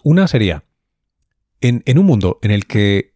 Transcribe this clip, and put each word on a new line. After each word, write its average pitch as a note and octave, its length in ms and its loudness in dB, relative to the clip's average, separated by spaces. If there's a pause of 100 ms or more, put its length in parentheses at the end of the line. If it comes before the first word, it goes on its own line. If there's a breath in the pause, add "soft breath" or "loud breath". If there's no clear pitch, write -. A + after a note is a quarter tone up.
Una E3+ 240 2
sería, G2 340 -2 (1000)
en, A#2+ 260 -2
en B2+ 120 2
un G3 80 4
mundo G2+ 360 0
en G#2 100 0
el G2+ 160 -2
que G2+ 480 -2